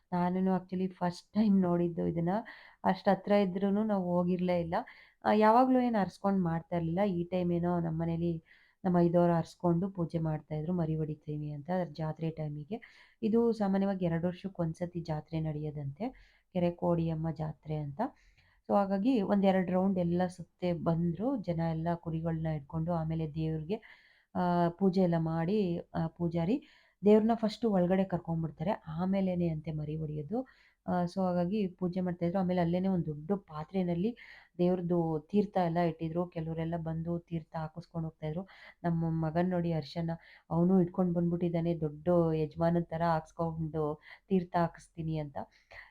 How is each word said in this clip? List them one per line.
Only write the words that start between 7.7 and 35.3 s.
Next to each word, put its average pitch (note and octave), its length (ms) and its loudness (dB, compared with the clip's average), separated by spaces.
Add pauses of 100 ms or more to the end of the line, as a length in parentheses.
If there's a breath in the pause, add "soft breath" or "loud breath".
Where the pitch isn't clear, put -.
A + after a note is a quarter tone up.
ನಮ್ E3 180 -2
ಮನೇಲಿ E3+ 440 -2 (420 soft breath)
ನಮ್ F3+ 120 4
ಐದೋರ್ F3 360 6
ಅರ್ಸ್ಕೊಂಡು E3+ 580 0
ಪೂಜೆ E3+ 280 -4
ಮಾಡ್ತಾ D#3 360 -4
ಇದ್ರು, D#3 180 -4
"ಮರಿ D#3+ 240 0
ಹೊಡಿತೀವಿ" D3+ 540 -6
ಅಂತ, D3 200 -10
ಅದ್ರ F3+ 220 -2
ಜಾತ್ರೆ D#3 380 -6
ಟೈಮಿಗೆ. D3+ 760 -10 (140)
ಇದು A#3 300 4
ಸಾಮಾನ್ಯವಾಗಿ G3 520 0
ಎರಡ್ E3 200 0
ವರ್ಷಕ್ F3+ 360 -4
ಒಂದ್ಸತಿ E3+ 400 -4
ಜಾತ್ರೆ D#3+ 400 -6
ನಡೆಯೋದಂತೆ, D3+ 960 -8 (180)
ಕೆರೆ F3 180 2
ಕೋಡಿಯಮ್ಮ E3 600 0
ಜಾತ್ರೆ D#3 460 -6
ಅಂತ. C#3+ 240 -6 (680 soft breath)
So G#3 80 2
ಹಾಗಾಗಿ G3+ 460 2
ಒಂದ್ G3+ 240 4
ಎರಡ್ F#3 240 4
ರೌಂಡ್ F#3 280 2
ಎಲ್ಲ F3 280 2
ಸುತ್ತೆ F3+ 460 -4
ಬಂದ್ರು E3+ 640 0
ಜನ F3 240 -4 (100)
ಎಲ್ಲ D#3+ 240 -4
ಕುರಿಗಳನ್ನ D#3+ 520 -4
ಇಟ್ಕೊಂಡು. D#3+ 460 -4
ಆಮೇಲೆ D#3+ 420 -4
ದೇವ್ರಿಗೆ, D#3 460 -4 (560 loud breath)
ಆ, F3 320 2
ಪೂಜೆ F#3+ 320 2
ಎಲ್ಲ F3 180 4
ಮಾಡಿ, E3+ 600 0
ಆ, - 280 -6
ಪೂಜಾರಿ E3+ 560 -2 (420 soft breath)
ದೇವ್ರನ್ನ G#3+ 300 6
ಫಸ್ಟ್ A3 300 -4
ಒಳಗಡೆ F#3+ 400 4
ಕರ್ಕೊಂಡ್ಬಿಡ್ತಾರೆ, E3 840 -4
ಆಮೇಲೇನೆ F3+ 600 0
ಅಂತೆ D#3 220 -6
ಮರಿ D3+ 260 -6
ಹೊಡಿಯೋದು. D#3 500 -6 (400 soft breath)
ಆ, F3+ 180 0
so F3+ 160 -4
ಹಾಗಾಗಿ F#3 460 0
ಪೂಜೆ F#3 340 -4
ಮಾಡ್ತಾ F3 260 -2
ಇದ್ರು. F3 120 0
ಆಮೇಲೆ F3+ 220 2
ಅಲ್ಲೇನೆ F3+ 280 2
ಒಂದ್ F3+ 180 0
ದೊಡ್ಡ D3+ 260 -6
ಪಾತ್ರೆನಲ್ಲಿ F3+ 840 -2 (420 loud breath)
ದೇವ್ರದ್ದು E3+ 720 0